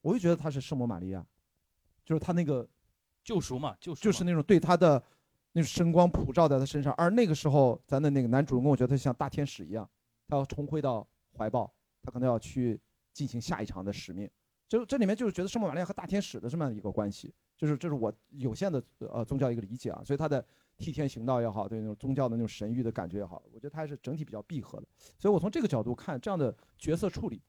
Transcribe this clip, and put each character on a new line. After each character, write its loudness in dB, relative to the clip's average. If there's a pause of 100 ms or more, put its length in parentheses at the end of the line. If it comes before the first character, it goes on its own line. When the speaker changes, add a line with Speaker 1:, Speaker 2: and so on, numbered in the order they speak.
Speaker 1:
我 0
就 2
觉 2
得 6
她 -4
是 -4
圣 -6
母 0
玛 -4
利 -6
亚， -8 (760)
就 -2
是 2
她 -2
那 2
个 -2 (560)
Speaker 2:
救 -2
赎 -4
嘛， -4
救 -10
赎 -20
嘛。 -12
Speaker 1:
就 4
是 0
那 2
种 2
对 8
她 6
的 8 (520)
那 2
种 2
神 2
光 8
普 0
照 6
在 4
她 2
身 -4
上， 0
而 4
那 6
个 2
时 0
候 6
咱 2
的 4
那 4
个 2
男 4
主 0
人 2
公， 4
我 6
觉 2
得 4
他 4
像 0
大 -4
天 -2
使 -12
一 -16
样， -8 (380)
他 -2
要 2
重 -6
回 -2
到 -2 (300)
怀 -2
抱， -2 (320)
他 -12
可 -8
能 0
要 2
去 -2 (360)
进 -6
行 -6
下 -6
一 -4
场 -10
的 -4
使 -12
命。 -10 (380)
就 0
这 -2
里 4
面 2
就 -4
是 0
觉 -6
得 -4
圣 -4
母 0
玛 -2
利 -4
亚 -4
和 -10
大 -10
天 0
使 -10
的 -6
这 -4
么 0
样 -2
一 -8
个 -6
关 -2
系， -14 (240)
就 -2
是 2
这 -6
是 0
我 0 (200)
有 -4
限 -2
的， 0 (180)
呃， -6
宗 -4
教 2
一 -2
个 -4
理 -10
解 -6
啊， -8
所 -2
以 0
他 -2
的 0 (340)
替 -8
天 -2
行 -6
道 2
也 0
好， -4
对 -6
那 -6
种 -6
宗 -4
教 0
的 -2
那 0
种 -2
神 -6
谕 -2
的 -2
感 -6
觉 -8
也 -6
好， -16 (100)
我 -20
觉 -16
得 -12
他 -12
还 -6
是 -12
整 -8
体 -8
比 -12
较 -10
闭 -8
合 -14
的。 -18 (320)
所 2
以 6
我 4
从 0
这 -2
个 0
角 0
度 -4
看， -8
这 -6
样 -2
的 0 (220)
角 -2
色 -2
处 -6
理 -8